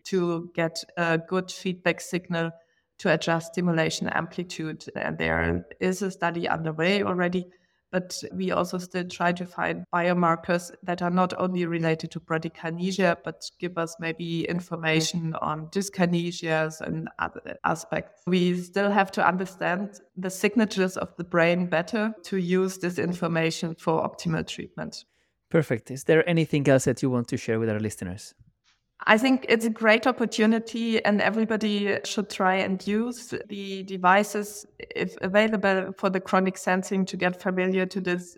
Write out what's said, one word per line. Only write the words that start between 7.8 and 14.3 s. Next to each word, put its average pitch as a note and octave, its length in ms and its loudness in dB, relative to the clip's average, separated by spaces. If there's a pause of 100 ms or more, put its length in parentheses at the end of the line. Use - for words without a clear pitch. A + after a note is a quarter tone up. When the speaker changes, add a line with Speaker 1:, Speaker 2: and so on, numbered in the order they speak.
Speaker 1:
but F3+ 320 -6 (100)
we F#3 160 -2
also F3+ 300 0
still F3+ 280 -6
try F3 240 0
to F3 140 -2
find F3 480 -4
biomarkers F3 800 2 (100)
that F3 220 -4
are F3 80 0
not F3+ 260 4
only F3+ 300 0
related E3 420 0
to E3 100 -10
bradykinesia, E3+ 1040 -2
but - 240 -10 (120)
give F3 180 -6
us E3 220 -4
maybe E3 460 -4